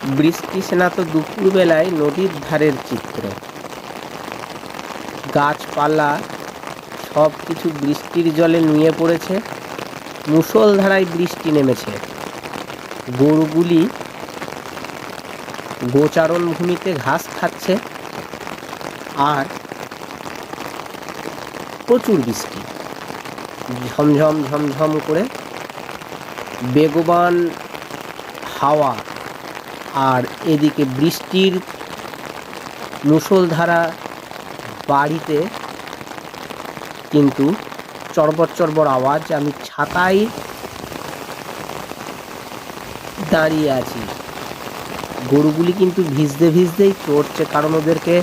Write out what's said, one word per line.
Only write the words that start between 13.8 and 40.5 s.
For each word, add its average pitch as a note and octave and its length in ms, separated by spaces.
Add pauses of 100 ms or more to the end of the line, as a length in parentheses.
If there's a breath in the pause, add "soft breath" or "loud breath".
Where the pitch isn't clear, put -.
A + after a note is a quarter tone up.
গোচারণ D#3+ 580
ভূমিতে F3 460
ঘাস C#3 280 (100)
খাচ্ছে, - 400 (1600)
আর C#3+ 140 (2500)
প্রচুর A#3 380
বৃষ্টি, - 380 (1300)
ঝমঝম D3 580
ঝমঝম D3 480 (140)
করে D#3+ 180 (1500)
বেগবান E3+ 640 (1160)
হাওয়া, C#3+ 420 (1160)
আর B2+ 120 (240)
এদিকে D3+ 380 (120)
বৃষ্টির F3 580 (1500)
মুষলধারা E3+ 760 (1040)
বাড়িতে D3+ 500 (1700)
কিন্তু C#3+ 360 (640)
চড়বড় D#3 440
চড়বড় D#3 420
আওয়াজ। C#3 260 (140)
আমি D3 140 (140)
ছাতায় F3+ 560 (3000)